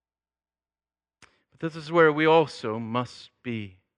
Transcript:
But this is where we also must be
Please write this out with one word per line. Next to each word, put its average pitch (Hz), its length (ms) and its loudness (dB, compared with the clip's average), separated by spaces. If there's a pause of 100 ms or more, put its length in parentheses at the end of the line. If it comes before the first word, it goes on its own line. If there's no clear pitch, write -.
(1500)
But - 80 -20
this 165 160 -10
is 156 160 -14
where 160 200 6
we 156 140 0
also 143 540 2
must 117 500 -8 (140)
be 107 340 -10 (200)